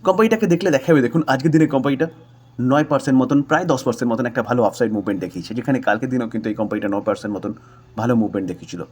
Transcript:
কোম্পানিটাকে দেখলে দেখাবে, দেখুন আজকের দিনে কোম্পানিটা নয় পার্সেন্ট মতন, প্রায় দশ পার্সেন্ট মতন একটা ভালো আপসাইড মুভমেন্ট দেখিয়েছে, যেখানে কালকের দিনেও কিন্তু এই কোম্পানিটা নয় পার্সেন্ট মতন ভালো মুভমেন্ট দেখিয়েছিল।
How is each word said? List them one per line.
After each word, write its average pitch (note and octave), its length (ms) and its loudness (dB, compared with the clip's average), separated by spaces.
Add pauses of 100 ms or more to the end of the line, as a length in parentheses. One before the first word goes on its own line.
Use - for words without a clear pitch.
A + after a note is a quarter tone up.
কোম্পানিটাকে A3 460 4
দেখলে F3 240 2
দেখাবে, D#3 300 4
দেখুন E3 160 0 (100)
আজকের C3+ 220 2
দিনে D#3 200 4
কোম্পানিটা C#3 320 0 (520)
নয় C#3 320 2
পার্সেন্ট C#3 320 2
মতন, C#3 160 2 (100)
প্রায় D#3+ 240 2
দশ B2+ 140 0
পার্সেন্ট A#2+ 260 -2
মতন A#2 180 -2
একটা A#2+ 180 -2
ভালো B2 200 2
আপসাইড A2+ 280 -2
মুভমেন্ট G2 280 -2
দেখিয়েছে, F2+ 340 -10
যেখানে B2+ 280 0
কালকের A2+ 260 0
দিনেও B2 200 -2
কিন্তু A2 180 -4
এই G#2+ 100 -4
কোম্পানিটা G#2 340 -4
নয় G2 140 -4
পার্সেন্ট G#2 280 -4
মতন F#2+ 160 -6 (480)
ভালো A#2+ 120 0 (100)
মুভমেন্ট F#2+ 280 -2
দেখিয়েছিল। E2+ 420 -12